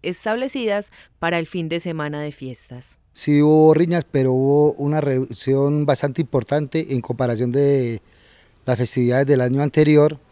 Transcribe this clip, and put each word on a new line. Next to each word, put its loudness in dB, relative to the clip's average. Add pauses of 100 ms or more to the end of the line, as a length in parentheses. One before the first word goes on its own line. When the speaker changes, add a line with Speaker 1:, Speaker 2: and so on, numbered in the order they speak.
Speaker 1:
establecidas -4 (260)
para -2
el -6
fin -8
de -4
semana -8
de -8
fiestas. -16 (140)
Speaker 2:
Sí 0
hubo 6
riñas, 0
pero 2
hubo 2
una -2
reducción -2
bastante -2
importante -4
en -2
comparación -2
de 0 (640)
las 0
festividades 0
del 2
año 0
anterior. 4 (120)